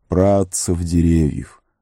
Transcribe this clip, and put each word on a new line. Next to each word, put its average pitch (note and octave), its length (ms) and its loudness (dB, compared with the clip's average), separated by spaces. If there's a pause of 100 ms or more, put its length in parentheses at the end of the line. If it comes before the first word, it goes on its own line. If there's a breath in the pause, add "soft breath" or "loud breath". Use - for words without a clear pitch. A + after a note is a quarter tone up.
(100)
праотцев F#2+ 720 0
деревьев, E2 800 0 (200)